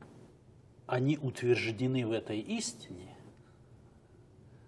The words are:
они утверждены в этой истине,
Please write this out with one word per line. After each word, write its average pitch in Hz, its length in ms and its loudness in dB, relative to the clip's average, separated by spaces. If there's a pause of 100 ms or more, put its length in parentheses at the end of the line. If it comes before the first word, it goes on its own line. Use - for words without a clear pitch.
(880)
они 135 300 4
утверждены 123 840 2
в 110 60 2
этой 110 300 0
истине, 107 760 -6 (1500)